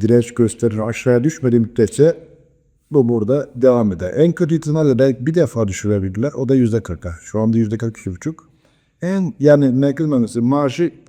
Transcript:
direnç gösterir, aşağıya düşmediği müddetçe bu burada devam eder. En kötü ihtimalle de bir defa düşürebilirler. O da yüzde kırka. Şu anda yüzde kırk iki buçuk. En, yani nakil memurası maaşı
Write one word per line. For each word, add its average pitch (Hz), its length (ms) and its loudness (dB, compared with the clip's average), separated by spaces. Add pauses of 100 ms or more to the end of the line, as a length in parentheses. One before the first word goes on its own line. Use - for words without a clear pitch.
direnç 117 340 2
gösterir, 110 440 0
aşağıya 120 460 0
düşmediği 127 360 0
müddetçe 127 560 2 (760)
bu 135 180 2
burada 120 460 -2
devam 120 380 2
eder. 90 240 -8
En 165 160 4
kötü 165 240 -2
ihtimalle 151 420 0
de 127 280 0
bir 160 80 -2
defa 117 340 0
düşürebilirler. 101 640 -4
O 127 160 -6
da 135 60 2
yüzde 117 280 2
kırka. 85 400 -10
Şu - 180 -6
anda 113 180 0
yüzde 110 200 -2
kırk 113 200 -8
iki - 120 -10
buçuk. 147 380 -12 (540)
En, 180 360 -4
yani 139 420 4
nakil 139 240 0
memurası 120 380 0
maaşı 143 500 0 (160)